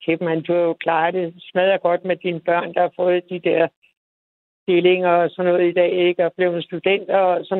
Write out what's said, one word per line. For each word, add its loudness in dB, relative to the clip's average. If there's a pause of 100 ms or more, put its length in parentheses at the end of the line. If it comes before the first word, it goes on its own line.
kæft, 0
mand, -2
du -2
har 2
jo 0
klaret -2
det -6 (180)
smadret 0
godt 0
med -2
dine -6
børn, -2
der 0
har 0
fået 0
de -6
der 0 (920)
stillinger 2
og 2
sådan -2
noget 2
i 0
dag, 2
ikke? 2
Og -4
blevet -2
studenter -2
og 2
sådan -4